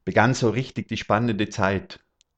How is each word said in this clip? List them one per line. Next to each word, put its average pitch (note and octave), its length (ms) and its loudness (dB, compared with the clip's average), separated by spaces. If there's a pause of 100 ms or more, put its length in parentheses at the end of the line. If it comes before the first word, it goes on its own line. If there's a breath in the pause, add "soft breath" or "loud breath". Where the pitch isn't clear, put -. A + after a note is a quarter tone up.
begann A2 300 4
so A#2+ 160 0
richtig A#2+ 380 -6
die G#2+ 100 -8
spannende G#2+ 520 0
Zeit F#2+ 500 -4 (380)